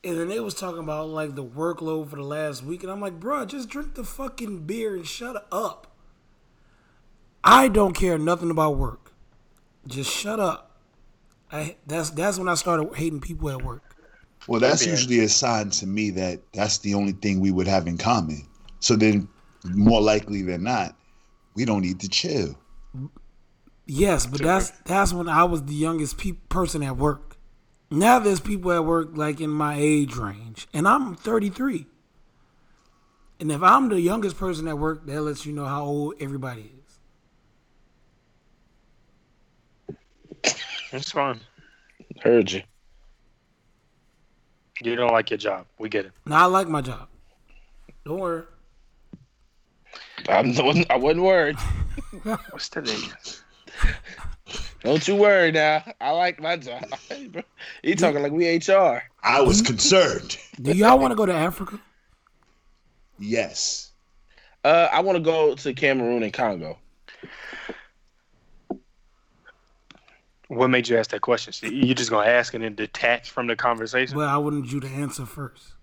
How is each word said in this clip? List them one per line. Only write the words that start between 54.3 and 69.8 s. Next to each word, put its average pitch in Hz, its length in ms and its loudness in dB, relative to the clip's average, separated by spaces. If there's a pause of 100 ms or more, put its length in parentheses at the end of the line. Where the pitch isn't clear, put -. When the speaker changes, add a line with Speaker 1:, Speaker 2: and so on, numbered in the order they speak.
Speaker 4:
Don't 151 240 2
you 196 80 2
worry 196 360 6
now. 156 320 2 (160)
I 135 120 -2
like 175 280 2
my 165 180 -2
job. 131 260 -12 (260)
<laughs> 269 340 -12 (400)
He 165 120 2
talking 156 260 2
like 143 100 -2
we 170 140 2
H 165 240 0
R. 175 340 4 (200)
Speaker 2:
I 127 180 4
was 131 200 6
Speaker 1:
Do - 20 0
you 123 80 0
Speaker 2:
concerned. - 640 4 (240)
Speaker 1:
Do 139 120 0
y'all 226 260 8
wanna 254 160 2
go 214 100 2
to 180 80 2
Africa? 180 460 -4 (1400)
Speaker 2:
Yes. - 720 -4 (720)
Speaker 4:
Uh, 165 280 8
I 160 100 2
wanna 185 180 2
go 156 360 2
to 139 180 -6
Cameroon 127 500 0
and 104 100 -4
Congo. 90 440 -4 (3750)